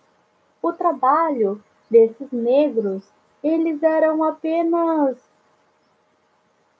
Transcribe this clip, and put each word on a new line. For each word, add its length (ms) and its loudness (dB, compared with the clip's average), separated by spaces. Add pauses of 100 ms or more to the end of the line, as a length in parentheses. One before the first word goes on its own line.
(640)
O 100 -2
trabalho 920 0 (280)
desses 420 4
negros, 680 0 (420)
eles 380 -2
eram 420 0
apenas 920 -2 (1600)